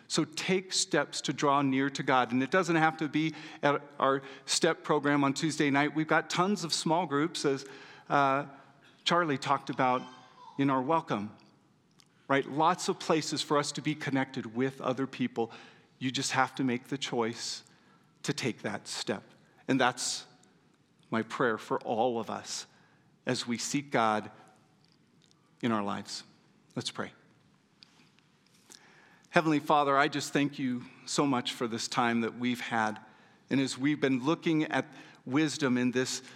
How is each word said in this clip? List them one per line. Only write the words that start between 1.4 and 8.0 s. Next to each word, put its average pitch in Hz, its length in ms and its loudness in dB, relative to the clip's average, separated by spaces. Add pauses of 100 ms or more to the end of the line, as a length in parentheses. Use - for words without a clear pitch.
near 135 260 2
to 139 140 -6
God. 127 280 4
And 127 100 2
it 135 100 -2
doesn't 175 240 4
have 160 220 4
to 156 120 -2
be 156 240 0 (280)
at 143 200 4 (180)
our 135 220 4 (240)
step - 380 0
program 143 400 2
on 139 100 2
Tuesday 151 360 0
night. 143 260 2
We've 156 120 0
got 160 220 2
tons 180 340 0
of 160 80 -6
small 170 360 0
groups, 143 360 -2
as, 139 220 0 (440)